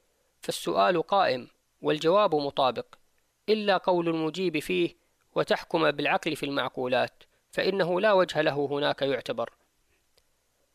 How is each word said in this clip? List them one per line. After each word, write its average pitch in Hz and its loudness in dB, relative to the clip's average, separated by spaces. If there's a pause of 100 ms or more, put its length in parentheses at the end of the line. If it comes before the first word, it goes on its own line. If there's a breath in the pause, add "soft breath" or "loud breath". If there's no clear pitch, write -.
(400)
فالسؤال - 0
قائم 131 0 (340)
والجواب 160 2
مطابق، 139 0 (600)
إلا 202 2
قول 175 0
المجيب 160 -2
فيه: 175 -2 (380)
"وتحكم 160 0
بالعقل 147 -2
في 147 -8
المعقولات"، 127 -4 (280)
فإنه 180 0
لا 214 4
وجه 175 2
له 143 0
هناك 143 -2
يعتبر. 123 -4 (1200)